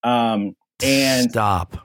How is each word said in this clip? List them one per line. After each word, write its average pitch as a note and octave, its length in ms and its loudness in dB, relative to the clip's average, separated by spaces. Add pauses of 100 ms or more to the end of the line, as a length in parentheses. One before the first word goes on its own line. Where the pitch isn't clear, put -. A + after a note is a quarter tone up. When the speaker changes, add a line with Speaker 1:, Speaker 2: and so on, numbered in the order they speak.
Speaker 1:
Um, A2+ 500 0 (300)
and C3+ 460 2
Speaker 2:
Stop. G#2 540 -2